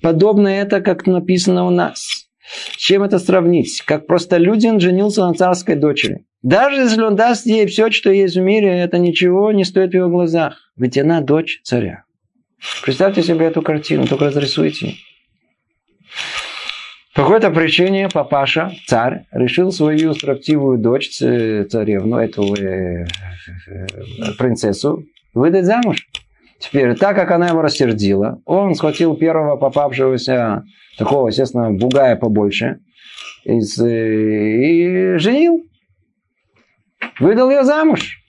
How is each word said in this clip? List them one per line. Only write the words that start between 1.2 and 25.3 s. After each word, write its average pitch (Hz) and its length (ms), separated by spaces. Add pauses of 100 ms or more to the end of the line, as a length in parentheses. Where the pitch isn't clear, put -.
у 180 60
нас. - 560 (260)
С - 240
чем 196 260
это 202 160
сравнить? 175 680
Как 151 200
простолюдин 185 720
женился 190 460
на 170 80
царской 180 420
дочери. 143 480 (180)
Даже 254 400
если 226 200
он 214 140
даст 233 300
ей 214 200
все, 214 240
что - 200
есть 190 260
в 185 60
мире, 202 260
это 180 300
ничего 180 540
не 196 120
стоит 185 280
в - 20
его 180 140
глазах. 170 500 (180)
Ведь 123 220
она 160 220
дочь 151 420
царя. 107 420 (760)
Представьте 185 400
себе 165 240
эту 165 160
картину, 151 440
только 147 200
разрисуйте. 151 680 (2250)
По 143 80
какой-то 202 280
причине 175 580
папаша, 151 640 (140)
царь, 120 460
решил 127 380
свою 156 440
строптивую 139 640
дочь, 117 320
ц-, 113 540
царевну, 107 520
эту, 104 380
э, 92 500
э, 95 1300
принцессу, 123 680 (300)